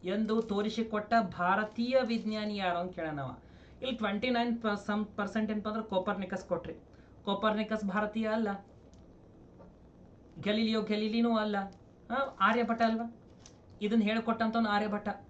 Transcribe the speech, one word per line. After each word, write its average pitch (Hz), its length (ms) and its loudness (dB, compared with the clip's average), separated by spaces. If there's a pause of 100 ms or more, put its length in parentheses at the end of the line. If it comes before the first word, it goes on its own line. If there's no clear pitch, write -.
ಎಂದು 214 380 0
ತೋರಿಸಿಕೊಟ್ಟ 214 800 -2
ಭಾರತೀಯ 214 800 0
ವಿಜ್ಞಾನಿ 214 560 -2
ಯಾರು 180 200 0
ಅಂತ 180 180 -4
ಕೇಳೋಣ 156 200 -4
ನಾವು. 127 280 -8 (380)
ಇಲ್ಲಿ 254 160 -4
ಟ್ವೆಂಟಿ 208 320 0
ನೈನ್ 240 320 0
ಪ-, 220 40 -8
some 208 500 -2
percent 214 360 -2
ಏನಪ್ಪ 208 160 -4
ಅಂದ್ರೆ 214 180 -4
ಕೋಪರ್ನಿಕಸ್ 190 600 -2
ಕೊಟ್ರಿ. 165 280 -4 (520)
ಕೋಪರ್ನಿಕಸ್ 214 600 0
ಭಾರತೀಯ 214 420 0
ಅಲ್ಲ, 220 200 0 (1900)
ಗ್ಯಾಲಿಲಿಯೋ 220 420 2
ಗ್ಯಾಲಿಲಿನೂ 214 560 2
ಅಲ್ಲ, 214 180 2 (540)
ಆ, 233 40 -4 (260)
ಆರ್ಯಭಟ 226 420 4
ಅಲ್ವಾ? 226 340 2 (680)
ಇದನ್ನ 214 200 4
ಹೇಳ್ಕೊಟ್ಟಂತವ್ನು 226 680 2
ಆರ್ಯಭಟ. 208 380 0 (220)